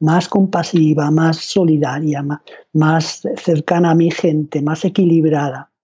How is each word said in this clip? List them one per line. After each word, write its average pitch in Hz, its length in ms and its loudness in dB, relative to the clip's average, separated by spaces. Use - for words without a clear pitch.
más 160 260 2
compasiva, 160 840 0
más 160 280 2
solidaria, 151 840 -2
ma-, 147 220 -8
más 156 500 0
cercana 170 540 0
a 160 40 4
mi 170 160 2
gente, 151 500 -2
más 151 220 -4
equilibrada 160 880 0